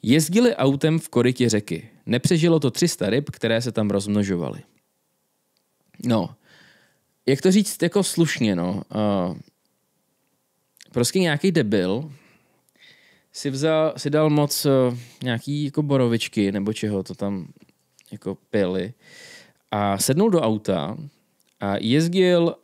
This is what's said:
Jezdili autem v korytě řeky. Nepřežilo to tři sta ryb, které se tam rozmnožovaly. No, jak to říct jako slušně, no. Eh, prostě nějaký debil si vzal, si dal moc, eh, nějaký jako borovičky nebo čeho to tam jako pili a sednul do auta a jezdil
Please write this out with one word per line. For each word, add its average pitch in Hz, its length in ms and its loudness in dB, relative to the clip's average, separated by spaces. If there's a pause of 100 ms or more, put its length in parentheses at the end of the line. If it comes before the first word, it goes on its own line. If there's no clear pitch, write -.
Jezdili 165 540 2
autem 143 420 2
v 156 100 -8
korytě 123 400 2
řeky. 104 420 -2 (160)
Nepřežilo 160 540 2
to 135 100 0
tři 175 180 0
sta 101 220 -2
ryb, 139 200 -2
které 113 320 -2
se 120 100 -6
tam 104 180 -2
rozmnožovaly. 98 720 -2 (1400)
No, 113 320 -2 (920)
jak 139 140 2
to 185 120 4
říct 202 300 0
jako 175 200 0
slušně, 123 540 0
no. 90 260 -4 (120)
Eh, 101 460 0 (1500)
prostě 123 260 0
nějaký 175 340 2
debil 110 600 0 (1200)
si - 180 -8
vzal, 156 460 0
si - 140 -6
dal 151 200 4
moc, 147 360 2
eh, 127 300 4 (260)
nějaký 135 420 -4
jako 143 180 -2
borovičky 117 720 0
nebo 101 200 -2
čeho 104 300 -4
to 90 120 -10
tam 98 340 -6 (640)
jako 98 220 -10
pili 92 600 -4 (760)
a 101 280 0
sednul 185 320 2
do 170 100 2
auta 104 560 -2 (640)
a 101 160 -2
jezdil 170 880 2